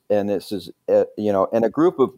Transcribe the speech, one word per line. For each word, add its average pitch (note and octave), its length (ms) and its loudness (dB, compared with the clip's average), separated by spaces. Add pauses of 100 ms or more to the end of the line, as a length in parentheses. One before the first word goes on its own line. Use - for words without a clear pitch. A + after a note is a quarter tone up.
(100)
and G2+ 180 0
this G2 220 -4
is, G2+ 200 -10 (180)
uh, G2+ 160 4 (120)
you G#2 160 -2
know, F#2+ 200 2
and A2+ 120 2
a A2 60 0
group E3+ 280 0
of B2+ 200 2